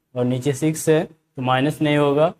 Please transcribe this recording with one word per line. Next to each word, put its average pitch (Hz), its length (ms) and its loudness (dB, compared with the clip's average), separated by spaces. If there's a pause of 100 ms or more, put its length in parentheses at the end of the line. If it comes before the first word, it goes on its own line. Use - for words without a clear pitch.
(140)
और 123 100 -2
नीचे 123 280 -2
सिक्स 156 360 -4
है, 156 160 4
तो - 380 -14
minus 131 400 0
नहीं 147 140 2
होगा। 147 440 2